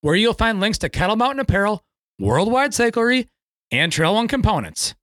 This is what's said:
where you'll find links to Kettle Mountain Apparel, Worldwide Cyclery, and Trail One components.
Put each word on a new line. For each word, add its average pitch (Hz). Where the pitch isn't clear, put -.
where 151
you'll 214
find 220
links 202
to -
Kettle 196
Mountain 269
Apparel, 202
Worldwide 202
Cyclery, 240
and 151
Trail 160
One 226
components. 185